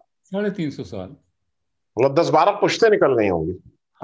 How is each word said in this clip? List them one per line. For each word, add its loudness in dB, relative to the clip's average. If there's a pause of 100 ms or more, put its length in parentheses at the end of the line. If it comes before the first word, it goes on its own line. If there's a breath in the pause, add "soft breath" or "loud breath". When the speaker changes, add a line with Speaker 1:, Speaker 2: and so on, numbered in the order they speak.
(240)
Speaker 1:
साढ़े -6
तीन -6
सौ -12
साल। -14 (800)
Speaker 2:
मतलब, 2
दस 2
बारह 2
पुश्तें 2
निकल 2
गई 0
होंगी, -4 (340)